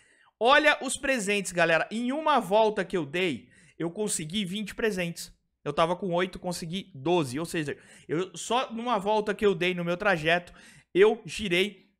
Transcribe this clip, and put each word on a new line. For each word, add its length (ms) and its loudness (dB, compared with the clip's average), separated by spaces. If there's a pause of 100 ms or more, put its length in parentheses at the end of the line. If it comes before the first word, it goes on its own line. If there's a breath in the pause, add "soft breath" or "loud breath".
(400 soft breath)
olha 400 6
os 160 -6
presentes, 560 -2
galera. 380 2
Em 220 -4
uma 280 2
volta 460 2
que 100 -6
eu 80 -2
dei, 460 -4 (300 soft breath)
eu 100 -4
consegui 560 -4
vinte 300 -8
presentes. 580 -4 (280)
Eu 120 -6
tava 200 2
com 200 -4
oito, 260 -2
consegui 560 -8
doze. 420 0
Ou 80 -4
seja, 320 -6 (300 loud breath)
eu, 280 -4
só 360 -2
numa 260 -2
volta 360 0
que 120 0
eu 80 6
dei 220 0
no 80 -4
meu 140 0
trajeto, 560 0 (420 loud breath)
eu 300 6
girei, 640 -2 (100)